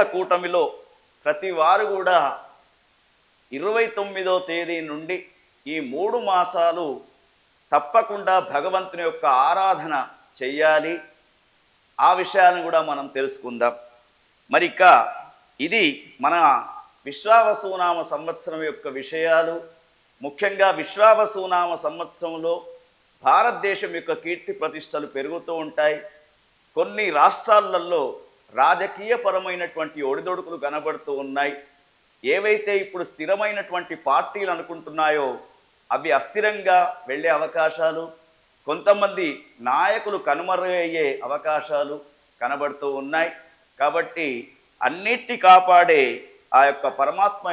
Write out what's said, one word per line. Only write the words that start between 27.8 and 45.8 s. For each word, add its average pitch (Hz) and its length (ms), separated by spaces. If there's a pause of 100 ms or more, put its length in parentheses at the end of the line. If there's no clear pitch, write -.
రాజకీయపరమైనటువంటి 180 1400 (100)
ఒడిదొడుకులు 170 560
కనబడుతూ 151 460 (120)
ఉన్నాయి. 139 320 (680)
ఏవైతే 202 500 (120)
ఇప్పుడు 180 260
స్థిరమైనటువంటి 185 840 (140)
పార్టీలు 190 460
అనుకుంటున్నాయో 156 760 (680)
అవి 147 220
అస్థిరంగా 202 600 (300)
వెళ్ళే 151 260
అవకాశాలు, 160 640 (680)
కొంతమంది 190 600 (400)
నాయకులు 202 500 (100)
కనుమరుగయ్యే 175 800 (220)
అవకాశాలు 147 680 (460)
కనబడుతూ 139 460 (120)
ఉన్నాయి. 160 320 (480)
కాబట్టి 160 480 (540)
అన్నిటిని 202 640
కాపాడే 180 580 (540)